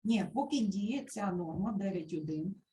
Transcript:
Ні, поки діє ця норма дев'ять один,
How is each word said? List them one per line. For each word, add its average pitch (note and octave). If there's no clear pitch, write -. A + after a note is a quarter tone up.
Ні, G#3
поки C#4+
діє G#3
ця G3+
норма F3
дев'ять F#3+
один, D#3